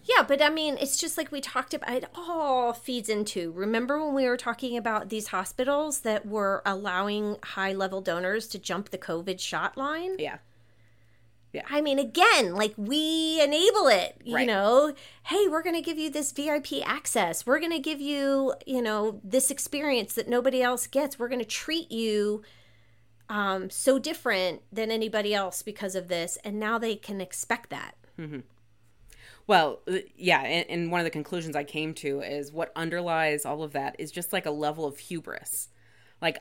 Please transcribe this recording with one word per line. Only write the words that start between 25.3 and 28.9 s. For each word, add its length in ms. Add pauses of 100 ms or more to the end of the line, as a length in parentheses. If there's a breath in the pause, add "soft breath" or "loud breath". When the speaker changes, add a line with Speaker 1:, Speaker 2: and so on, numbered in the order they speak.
Speaker 1:
else 260
because 340
of 140
this." 340
And 160
now 200
they 180
can 240
expect 480
that. 280 (220)
Speaker 2:
Mm-hmm. 220 (1080 loud breath)